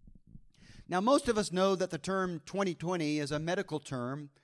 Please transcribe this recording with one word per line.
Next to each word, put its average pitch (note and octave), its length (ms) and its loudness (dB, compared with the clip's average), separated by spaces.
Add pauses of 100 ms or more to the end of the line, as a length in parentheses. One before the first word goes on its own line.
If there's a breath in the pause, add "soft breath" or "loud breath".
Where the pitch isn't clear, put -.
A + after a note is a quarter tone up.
(880 loud breath)
Now, F3 140 0
most C4 260 4
of A3 120 2
us G#3 120 0
know F#3+ 240 4
that F3+ 160 0
the E3+ 60 -4
term F#3 480 -2
twenty F#3+ 300 -2
twenty D#3 440 0
is D3 140 -2
a D3+ 60 0
medical E3 420 -2
term C3+ 480 -6 (160)